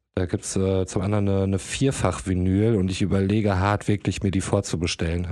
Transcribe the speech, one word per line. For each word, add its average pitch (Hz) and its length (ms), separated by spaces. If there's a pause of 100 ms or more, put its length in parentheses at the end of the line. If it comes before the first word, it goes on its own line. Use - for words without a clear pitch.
(160)
da 92 100
gibt's, - 300
äh, 95 300
zum 98 160
anderen 101 260
eine, 98 160
eine 98 160
Vierfach-Vinyl 95 1160
und 95 120
ich 95 120
überlege 98 580
hart, 101 300
wirklich - 340
mir 95 80
die 95 80
vorzubestellen. 87 920